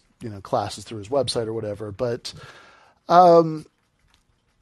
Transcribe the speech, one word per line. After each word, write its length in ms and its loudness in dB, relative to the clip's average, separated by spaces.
you 80 -14
know, 120 -16
classes 420 -6
through 160 -14
his 100 -16
website 380 -4
or 60 -8
whatever. 380 -10
But, 420 -8
um, 560 6